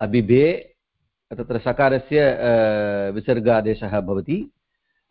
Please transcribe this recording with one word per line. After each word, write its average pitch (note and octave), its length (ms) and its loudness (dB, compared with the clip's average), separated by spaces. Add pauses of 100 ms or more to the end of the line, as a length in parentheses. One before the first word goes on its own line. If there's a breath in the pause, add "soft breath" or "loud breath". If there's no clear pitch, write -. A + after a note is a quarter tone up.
अबिभे, A#2+ 720 2 (580)
तत्र A#2 260 -8
सकारस्य, C3+ 600 0
अ, C#3 220 2 (680)
विसर्गादेशः G#2+ 920 0
भवति। G2 520 -4 (580)